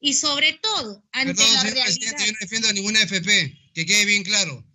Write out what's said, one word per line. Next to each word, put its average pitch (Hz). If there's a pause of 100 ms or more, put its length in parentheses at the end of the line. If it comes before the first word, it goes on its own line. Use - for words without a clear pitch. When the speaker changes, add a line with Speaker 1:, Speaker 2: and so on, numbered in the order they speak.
Speaker 1:
y, 285
sobre 302
todo, 302
ante 262
Speaker 2:
Perdón, 226
Speaker 1:
la 262
Speaker 2:
señor 247
presidente, -
Speaker 1:
realidad. -
Speaker 2:
yo 214
no 214
defiendo 220
a 214
ninguna 208
F 196
P, 180 (160)
que 165
quede 202
bien 202
claro. 180